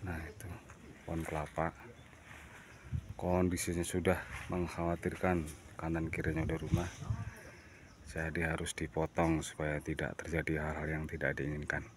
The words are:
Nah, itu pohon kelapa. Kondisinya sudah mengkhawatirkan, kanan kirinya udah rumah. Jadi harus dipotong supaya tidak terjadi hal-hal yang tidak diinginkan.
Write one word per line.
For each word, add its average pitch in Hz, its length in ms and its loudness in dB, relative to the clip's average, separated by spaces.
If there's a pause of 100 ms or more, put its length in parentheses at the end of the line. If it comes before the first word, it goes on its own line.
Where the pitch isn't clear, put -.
Nah, 82 160 -2
itu 82 320 -8 (560)
pohon 82 160 0
kelapa. 78 480 0 (1400)
Kondisinya 90 720 4
sudah 90 320 6 (320)
mengkhawatirkan, 87 960 2 (320)
kanan 82 320 0
kirinya 80 320 0
udah 80 160 2
rumah. 80 300 2 (1200)
Jadi 80 320 0
harus 80 320 0
dipotong 80 720 2
supaya 76 320 0
tidak 76 400 -2
terjadi 78 400 0
hal-hal 78 320 -2
yang 78 160 -2
tidak 73 320 0
diinginkan. 73 580 -2